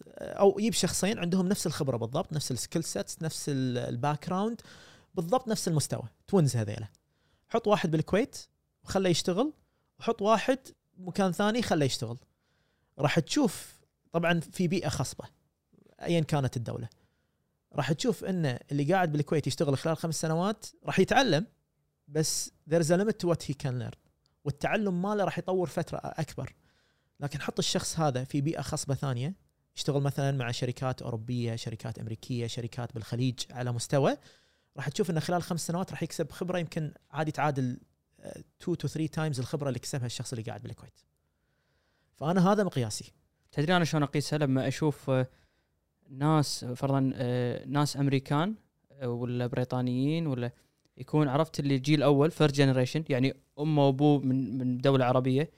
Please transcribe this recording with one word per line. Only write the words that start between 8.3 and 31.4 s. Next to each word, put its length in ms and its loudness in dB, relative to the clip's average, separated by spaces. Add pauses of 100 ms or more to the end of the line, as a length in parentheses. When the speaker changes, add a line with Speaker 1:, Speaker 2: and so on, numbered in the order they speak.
Speaker 1:
وخله 260 0
يشتغل، 440 2 (460)
وحط 220 -2
واحد 380 4 (380)
مكان 340 0
ثاني 300 2
خله 240 2
يشتغل. 320 -2 (800)
راح 200 4
تشوف 600 0 (320)
طبعًا 280 2
في 280 -2
بيئة 220 0
خصبة 360 -6 (760)
أيًا 180 2
كانت 380 0
الدولة، 320 -6 (840)
راح 180 0
تشوف 340 -2
إن 340 -2 (120)
اللي 220 2
قاعد 180 2
بالكويت 360 0
يشتغل 300 0
خلال 200 -2
خمس 240 -4
سنوات 440 0 (200)
راح 140 0
يتعلم، 460 6 (640)
بس 440 -2 (180)
there 140 4
is 40 0
a 100 6
limit 160 2 (100)
to 60 2
what 160 2
he 80 -4 (100)
can 180 -4
learn، 160 -8 (460)
والتعلم 580 0
ماله 220 0
راح 160 -2
يطور 280 0
فترة 360 -4
أكبر. 520 -8 (640)
لكن 220 -6
حط 180 -6
الشخص 400 -2
هذا 240 0
في 180 -2
بيئة 200 -2
خصبة 340 -4
ثانية، 400 -4 (400)
يشتغل 260 0
مثلًا 300 0
مع 200 -2
شركات 500 -4
أوروبية، 540 -4